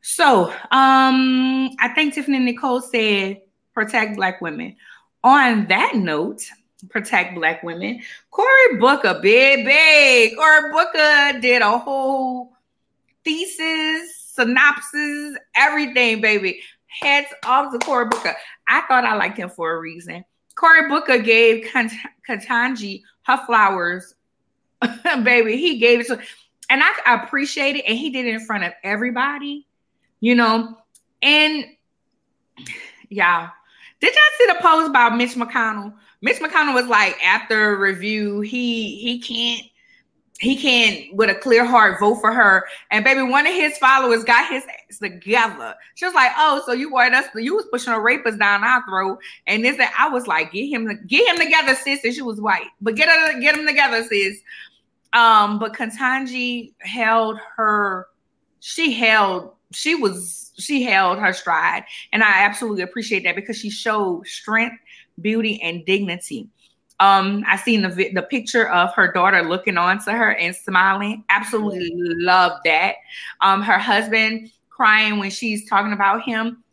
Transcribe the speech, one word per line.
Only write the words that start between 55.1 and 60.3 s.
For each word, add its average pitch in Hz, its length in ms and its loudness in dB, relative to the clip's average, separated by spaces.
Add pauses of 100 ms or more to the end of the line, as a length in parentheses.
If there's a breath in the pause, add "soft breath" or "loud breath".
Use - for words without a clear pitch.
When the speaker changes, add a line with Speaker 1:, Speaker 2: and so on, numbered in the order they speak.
Speaker 1:
Um, 214 480 4
but 214 140 -6
Ketanji 247 1040 -6
held 220 580 -2 (180)
her, 202 520 -2 (500)
she 320 340 -4
held, 214 600 0 (200)
she 320 220 -4
was, 185 640 -6